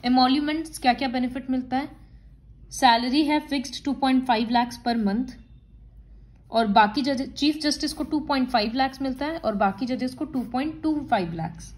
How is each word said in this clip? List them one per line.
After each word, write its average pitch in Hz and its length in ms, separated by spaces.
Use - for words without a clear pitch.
एमोल्यूमेंट्स 285 720
क्या 254 140
क्या 269 140
बेनिफिट 254 420
मिलता 254 280
है? 294 120
सैलरी 247 560
है 302 140
फिक्स्ड 277 460
टू 277 80
पॉइंट 262 320
फ़ाइव 226 240
लाख्स 240 340
per 240 200
month, 214 280
और 226 160
बाकी 208 340
जज, 262 300
चीफ 302 260
जस्टिस 302 360
को - 100
टू 302 160
पॉइंट 262 300
फ़ाइव 220 260
लाख्स 269 260
मिलता 269 240
है 320 120
और 214 180
बाकी 196 300
जजेस 254 280
को 302 120
टू 254 160
पॉइंट 269 420
टू 302 260
फ़ाइव 180 240
लाख्स। 165 440